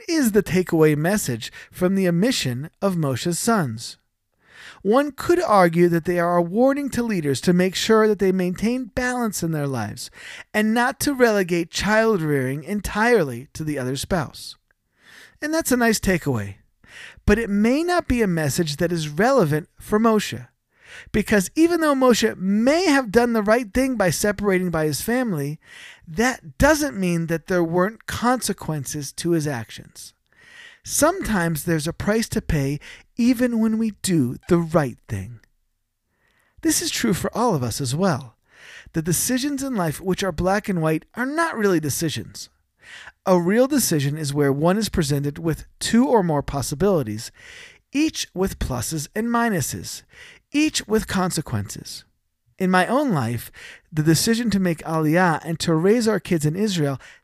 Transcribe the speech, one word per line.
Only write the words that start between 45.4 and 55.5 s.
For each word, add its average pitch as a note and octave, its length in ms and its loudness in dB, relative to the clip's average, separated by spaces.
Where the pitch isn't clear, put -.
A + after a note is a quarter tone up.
two A#3+ 300 2
or A#3 160 4
more D#3+ 180 0
possibilities, C#3 920 -2
each D4+ 420 -2
with F3 240 -4
pluses C#3+ 560 -6
and A3 140 -4
minuses, A3+ 760 -2
each - 360 0
with G#3+ 200 0
consequences. - 960 -4
In F#3 140 0
my F#3 160 4
own C4 240 0
life, A#2+ 400 -2
the D#3 100 -2
decision A3 480 2
to G3 100 2
make F3 200 0
Aliyah D#3+ 640 2
and E3 160 -6